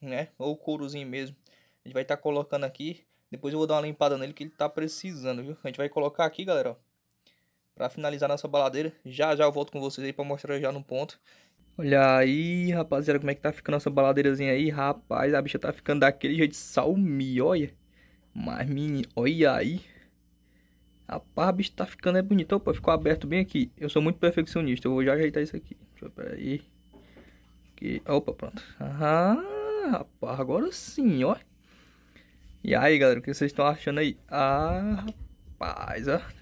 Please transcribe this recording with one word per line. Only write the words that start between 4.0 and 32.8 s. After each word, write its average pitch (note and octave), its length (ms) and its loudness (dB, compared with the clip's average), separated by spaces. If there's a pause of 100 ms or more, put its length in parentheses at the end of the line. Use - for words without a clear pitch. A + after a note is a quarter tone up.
nele C3+ 160 -6
que D3 120 -14
ele D#3 60 -14
tá - 160 -2
precisando, D3+ 760 -6
viu? D3 200 -12
A C#3 60 -8
gente B2+ 80 -12
vai C#3+ 140 -2
colocar D3 340 0
aqui, D#3+ 180 -4
galera, D3 280 0
ó. A#2 60 -10 (1000)
Pra B2 160 -4
finalizar D3 400 -2
nossa C#3+ 180 -4
baladeira. C#3+ 460 0 (100)
Já C#3+ 320 0
já D3+ 80 4
eu D3 80 4
volto C#3+ 200 -4
com C#3+ 80 -6
vocês C3+ 260 -6
aí C#3 60 -6
pra C#3 120 -6
mostrar C#3+ 340 -6
já C#3 140 -2
no C#3+ 100 -8
ponto. C3+ 380 -8 (560)
Olha C#3 420 6
aí, E3+ 520 2
rapaziada, D3+ 480 0
como C#3+ 120 -4
é C#3+ 40 0
que - 60 -16
tá D#3 100 0
ficando - 260 -4
nossa D3 120 -2
baladeirazinha C#3 640 4
aí. D3 160 2
Rapaz, C#3+ 640 -2
a C#3 80 4
bicha D3 180 -4
tá - 140 -4
ficando D3 280 -2
daquele C#3 340 4
jeito D#3 160 4
de - 80 -10
salmi, C#3 800 0
olha. D#3 320 2 (640)
Mas, - 340 -6
menino, C#3+ 480 -4
olha C#3 380 4
aí. C#3+ 260 -2 (1300)
Rapaz, D#3+ 400 -2
a F#3 40 4
bicha F#3+ 220 -2
tá F#3 120 -4
ficando F3+ 320 0
é F#3+ 40 2
bonita. G3 340 2
Opa, E3+ 180 0
ficou - 180 0
aberto D#3+ 340 0
bem E3+ 140 0
aqui. D3+ 380 -2
Eu D3+ 100 -6
sou D3+ 140 2
muito E3+ 160 2
perfeccionista, D#3+ 680 0
eu C3 60 2
vou C3 100 2
já C#3 120 4
ajeitar D3+ 280 2
isso D#3 140 -6
aqui. - 180 -14 (180)
Deixa - 120 -18
eu, - 60 -14
peraí. - 520 -8 (1080)
Aqui. - 340 -8
Opa, D3+ 280 0
pronto. - 280 -12 (160)
Ah, B3 1160 0
rapaz, - 480 -4
agora G#3 320 0
sim, F3 520 0
ó. F#3 120 2 (1300)
E - 120 0
aí, C#3+ 240 6